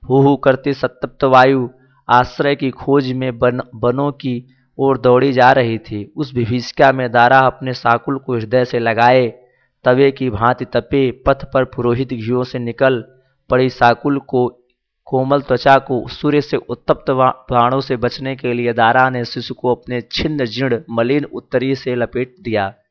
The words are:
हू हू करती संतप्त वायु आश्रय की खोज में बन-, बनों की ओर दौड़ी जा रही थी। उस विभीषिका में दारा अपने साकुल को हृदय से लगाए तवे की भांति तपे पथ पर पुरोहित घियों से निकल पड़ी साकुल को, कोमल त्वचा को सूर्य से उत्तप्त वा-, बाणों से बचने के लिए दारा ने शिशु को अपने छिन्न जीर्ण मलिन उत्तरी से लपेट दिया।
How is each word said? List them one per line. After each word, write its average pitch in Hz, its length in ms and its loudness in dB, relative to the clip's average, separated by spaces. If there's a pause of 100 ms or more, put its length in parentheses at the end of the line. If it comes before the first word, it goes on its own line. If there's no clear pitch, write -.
हू 135 120 4
हू 139 140 4
करती 135 380 0
संतप्त - 500 -8
वायु 131 460 4 (400)
आश्रय 135 460 0
की 135 140 -4
खोज 135 420 0
में 127 280 -6
बन-, 123 220 0 (140)
बनों 123 360 -2
की 127 360 -8 (300)
ओर 135 200 0
दौड़ी 127 360 4
जा 127 180 6
रही 117 260 2
थी। 104 380 -12
उस 131 180 -8
विभीषिका 123 580 0
में 127 200 -2
दारा 123 280 4
अपने 131 340 -2
साकुल 120 440 -2
को 131 160 -6
हृदय 117 320 0
से 120 140 -4
लगाए 117 540 2 (500)
तवे 131 280 4
की 131 180 -4
भांति 120 360 -2
तपे 127 460 -2
पथ 135 420 -4
पर 131 100 0
पुरोहित 127 500 -4
घियों 120 300 -4
से 123 160 -8
निकल 120 460 -2 (440)
पड़ी 131 200 2
साकुल 123 500 0
को, 123 440 -4 (420)
कोमल 135 360 -2
त्वचा 135 360 2
को 131 300 -4
सूर्य 147 340 -2
से 139 160 -4
उत्तप्त - 520 -6
वा-, 131 420 -2
बाणों 123 300 2
से 131 140 -4
बचने 127 400 -6
के 123 180 -6
लिए 120 200 -2
दारा 120 360 2
ने 123 160 -6
शिशु - 280 -12
को 123 220 -2
अपने 123 260 -10
छिन्न 147 440 -6
जीर्ण 120 440 -4
मलिन 120 360 -2
उत्तरी 131 500 -4
से 127 200 -6
लपेट 123 460 -6
दिया। 104 320 -4 (180)